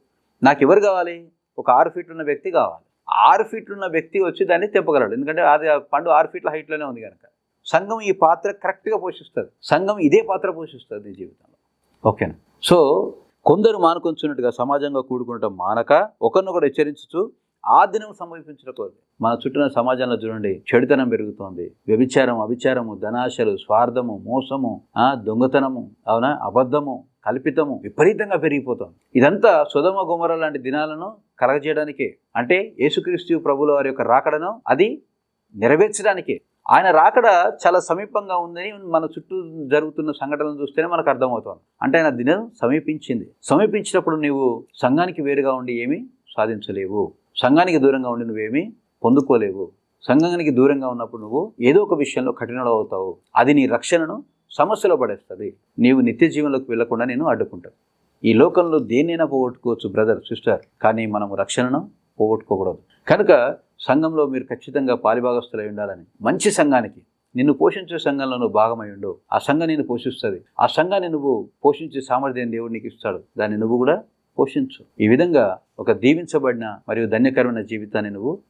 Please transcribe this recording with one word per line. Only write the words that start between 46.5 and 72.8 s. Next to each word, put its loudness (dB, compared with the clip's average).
సంఘానికి 4
దూరంగా 2
ఉండి -6
నువ్వేమీ -4
పొందుకోలేవు. 2
సంఘానికి 2
దూరంగా 2
ఉన్నప్పుడు -8
నువ్వు -6
ఏదో 6
ఒక -2
విషయంలో -2
కఠినుడు -6
అవుతావు. -2
అది 4
నీ 4
రక్షణను -2
సమస్యలో 2
పడేస్తుంది. -6
నీవు 6
నిత్య 2
జీవంలోకి -2
వెళ్లకుండా -2
నేను -2
అడ్డుకుంటాను. -4
ఈ 6
లోకంలో 4
దేన్నైనా 0
పోగొట్టుకోవచ్చు -4
బ్రదర్, 0
సిస్టర్, -2
కానీ 2
మనం -4
రక్షణను -2
పోగొట్టుకోకూడదు. -2
కనుక 4
సంఘంలో 0
మీరు -6
ఖచ్చితంగా -4
పాలిభాగస్తులై -2
ఉండాలని, -10
మంచి 0
సంఘానికి, 0
నిన్ను 4
పోషించే -2
సంఘంలో -4
నువ్వు -2
భాగమై 0
ఉండు, -10
ఆ 2
సంఘం -2
నిన్ను -2
పోషిస్తుంది. -6
ఆ 4
సంఘాన్ని 0
నువ్వు -2
పోషించే 0
సామర్థ్యం -4
దేవుడు -8
నీకు -10